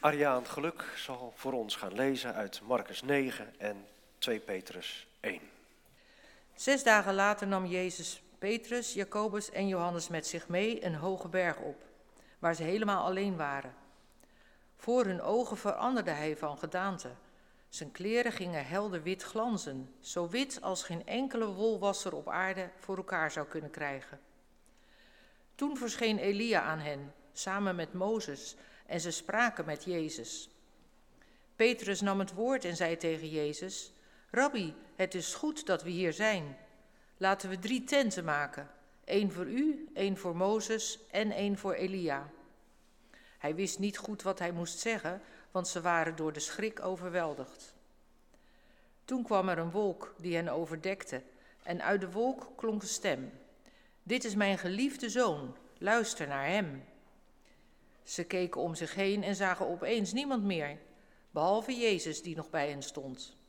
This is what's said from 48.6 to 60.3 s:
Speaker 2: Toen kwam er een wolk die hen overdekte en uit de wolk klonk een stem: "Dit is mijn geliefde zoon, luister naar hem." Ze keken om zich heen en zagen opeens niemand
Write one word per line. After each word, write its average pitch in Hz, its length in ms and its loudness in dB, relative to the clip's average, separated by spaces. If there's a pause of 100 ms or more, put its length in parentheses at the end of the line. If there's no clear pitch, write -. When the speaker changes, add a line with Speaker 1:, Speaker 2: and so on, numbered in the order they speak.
Speaker 2:
Toen 254 180 0
kwam 190 260 4
er 170 80 2
een 165 140 -2
wolk 196 460 0
die 170 180 -2
hen 170 140 2
overdekte 156 720 -2 (400)
en 175 200 -4
uit 196 180 4
de 180 100 -6
wolk 247 440 -2
klonk 220 260 -2
een 185 60 -8
stem: 135 440 -2 (720)
"Dit 240 200 0
is 208 120 -2
mijn 196 220 4
geliefde 226 520 0
zoon, 170 460 2 (220)
luister 208 500 2
naar 139 200 -2
hem." 160 360 0 (1200)
Ze - 160 -4
keken 180 380 0
om 165 140 0
zich 160 180 -4
heen 196 300 2
en 196 120 0
zagen 185 320 2
opeens 190 460 0
niemand 262 300 0